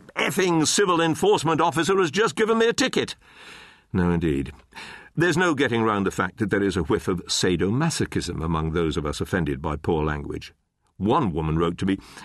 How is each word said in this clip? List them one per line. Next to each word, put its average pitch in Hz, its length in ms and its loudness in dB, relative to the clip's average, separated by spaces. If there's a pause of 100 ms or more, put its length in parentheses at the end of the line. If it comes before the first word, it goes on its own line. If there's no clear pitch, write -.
(160)
effing 175 500 2
civil 180 340 2
enforcement 165 600 2
officer 165 400 2
has 175 100 2
just 196 240 0
given 226 240 2
me 226 80 4
a 233 60 2
ticket'?" - 420 0 (800)
No, 87 180 2
indeed. 78 420 0 (640)
There's 165 220 2
no 175 180 2
getting 117 280 0
round 104 220 2
the 92 60 2
fact - 280 -4
that 104 120 -2
there 101 120 2
is 98 140 2
a 90 60 0
whiff 92 240 0
of 90 200 -2
sadomasochism 92 1160 -2
among 80 300 -2
those 80 240 0
of 76 100 -4
us 73 140 -4
offended 73 420 -2
by 76 140 -4
poor 78 280 -2
language. 73 480 -6 (440)
One 107 360 0
woman 78 240 -2
wrote 85 220 0
to 98 80 -2
me, 95 120 0 (260)